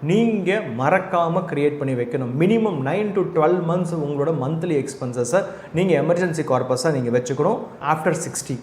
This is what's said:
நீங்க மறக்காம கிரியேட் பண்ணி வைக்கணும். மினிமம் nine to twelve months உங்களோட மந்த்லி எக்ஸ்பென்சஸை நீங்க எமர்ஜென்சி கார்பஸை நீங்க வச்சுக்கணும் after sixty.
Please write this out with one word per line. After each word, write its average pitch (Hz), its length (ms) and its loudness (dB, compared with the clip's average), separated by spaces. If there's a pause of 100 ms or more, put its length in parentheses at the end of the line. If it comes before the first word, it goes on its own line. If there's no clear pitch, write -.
(100)
நீங்க 208 400 2 (300)
மறக்காம 170 680 2
கிரியேட் 147 300 0
பண்ணி 135 200 -2
வைக்கணும். 120 320 -4 (100)
மினிமம் 208 460 2
nine 202 280 0
to 185 80 2 (120)
twelve 165 240 4 (100)
months 175 220 0 (140)
உங்களோட 143 260 0 (100)
மந்த்லி 156 400 0
எக்ஸ்பென்சஸை 123 600 -2 (360)
நீங்க 175 240 4
எமர்ஜென்சி 165 500 0
கார்பஸை 127 460 0
நீங்க 120 200 -2
வச்சுக்கணும் 147 440 0 (320)
after 165 200 0 (120)
sixty. 131 360 -8